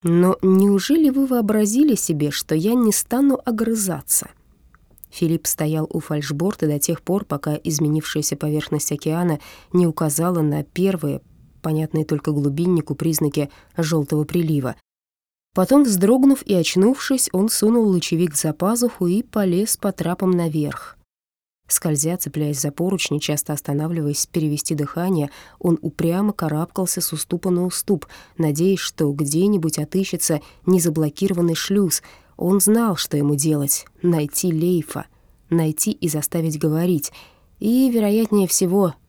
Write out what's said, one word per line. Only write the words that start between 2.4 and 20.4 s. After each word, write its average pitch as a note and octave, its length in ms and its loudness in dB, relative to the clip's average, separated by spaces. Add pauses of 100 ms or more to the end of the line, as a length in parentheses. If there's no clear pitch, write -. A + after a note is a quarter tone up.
я F#3 200 2
не A#3+ 160 4
стану C4 540 2
огрызаться?» A3 840 -2 (800)
Филипп E3 360 -2
стоял D#3 460 -2
у D#3+ 80 -4
фальшборта D3+ 680 -4
до D3 120 0
тех E3 240 -4
пор, G3 220 -2
пока D3 380 -4
изменившаяся D3+ 720 -2
поверхность D3+ 560 -4
океана D#3 480 -2 (320)
не F3+ 140 4
указала E3 540 0
на D3+ 220 0
первые, D#3 580 -2 (400)
понятные D#3 440 -2
только D3+ 280 -2
глубиннику, D3 600 0
признаки D3+ 560 -2 (260)
жёлтого D#3 480 0
прилива. D3 520 -2 (760)
Потом, C4 280 6
вздрогнув B3+ 640 4
и G3+ 100 0
очнувшись, G3+ 800 2
он G3 160 2
сунул A3 400 2
лучевик F3 480 0
за D#3 180 -2
пазуху A#3 520 0
и F#3 160 2
полез G3 540 0
по G3+ 140 -2
трапам F#3 400 -2
наверх. D#3+ 680 -2 (680)